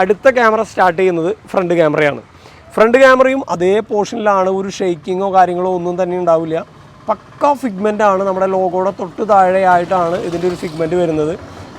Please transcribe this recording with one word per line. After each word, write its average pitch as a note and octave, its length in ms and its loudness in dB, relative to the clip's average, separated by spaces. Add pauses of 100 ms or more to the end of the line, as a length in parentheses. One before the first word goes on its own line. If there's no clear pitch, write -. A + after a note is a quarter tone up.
അടുത്ത F#3+ 240 2 (120)
ക്യാമറ A3 220 2 (100)
സ്റ്റാർട്ട് F#3 300 0
ചെയ്യുന്നത് F3 300 0 (200)
ഫ്രണ്ട് F3 300 -2
ക്യാമറയാണ്. D3 420 0 (520)
ഫ്രണ്ട് A3+ 260 4
ക്യാമറയും C4 380 4 (140)
അതേ F3+ 220 0 (160)
പോർഷനിലാണ്, G3+ 640 0
ഒരു G3 200 -6
ഷെയ്ക്കിങ്ങോ F#3 580 -4
കാര്യങ്ങളോ F3+ 420 2
ഒന്നും F3 240 -6
തന്നെ F3+ 200 -4
ഉണ്ടാവില്ല. E3 360 0 (500)
പക്ക - 440 -2 (100)
ഫിഗ്മെന്റ് G#3+ 480 -4
ആണ്, F#3+ 180 0
നമ്മുടെ F#3+ 280 -2
ലോഗോയുടെ F#3 440 -2
തൊട്ട് G#3+ 320 -8
താഴെയായിട്ടാണ് F#3 840 2 (100)
ഇതിൻ്റെ E3+ 220 -4
ഒരു F3 140 -6
ഫിഗ്മെന്റ് E3 360 -4
വരുന്നത്. D#3+ 320 -2 (480)